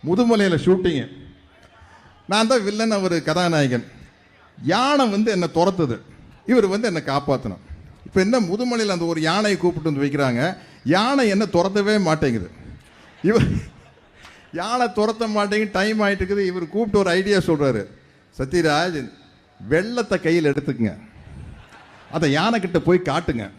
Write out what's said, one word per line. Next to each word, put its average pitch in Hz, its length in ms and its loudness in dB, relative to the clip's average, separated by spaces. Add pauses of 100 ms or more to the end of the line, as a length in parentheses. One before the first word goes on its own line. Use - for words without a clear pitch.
முதுமலையில 202 480 2
ஷூட்டிங்கு. 170 520 2 (1200)
நான் 214 200 2
தான் 247 160 2
வில்லன், 214 280 -2
அவர் 185 320 0
கதாநாயகன். 156 640 0 (760)
யானை 254 440 2
வந்து 214 240 0
என்னை 175 220 0
துரத்துது, 165 460 0 (460)
இவர் 233 200 4
வந்து 202 220 0
என்னை 170 180 -2
காப்பாத்தணும். 135 520 -2 (480)
இப்ப - 160 0
என்ன, 226 180 2
முதுமலையில 226 480 -2
அந்த 175 180 -2
ஒரு 165 160 -2
யானையை 190 360 0
கூப்பிட்டு 165 340 -2
வந்து 139 140 0
வைக்கிறாங்க, 143 520 0 (260)
யானை 226 440 2
என்னை 202 200 0
துரத்தவே 196 540 0
மாட்டேங்குது. 147 480 0 (760)
இவர் 440 220 4 (1080)
யானை 220 320 -2
துரத்த 220 420 -2
மாட்டேங்குது, 208 460 0
டைம் 214 260 0
ஆயிட்டு 202 220 2
இருக்குது. 196 240 0
இவர் 180 240 -4
கூப்பிட்டு 208 300 0
ஒரு 190 100 2
ஐடியா 190 280 2
சொல்றாரு, 143 480 0 (520)
"சத்யராஜ், 151 720 -2 (560)
வெள்ளத்தை 214 520 -2
கையில் 165 260 0
எடுத்துக்குங்க, 127 520 -2 (1120)
அதை 156 200 0
யானை 208 280 2
கிட்ட 175 200 -2
போய் 175 240 2
காட்டுங்க. 139 560 -4